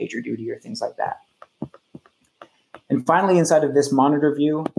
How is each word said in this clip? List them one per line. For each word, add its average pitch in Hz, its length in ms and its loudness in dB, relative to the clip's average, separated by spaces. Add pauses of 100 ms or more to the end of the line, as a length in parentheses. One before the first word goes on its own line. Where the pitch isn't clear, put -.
PagerDuty 117 500 -8
or - 80 -10
things - 220 -14
like - 160 -8
that. - 220 -6 (1700)
And 135 160 -2
finally, 185 320 4
inside 160 260 4
of 135 100 0
this 143 180 2
monitor 143 420 2
view, 151 300 0 (140)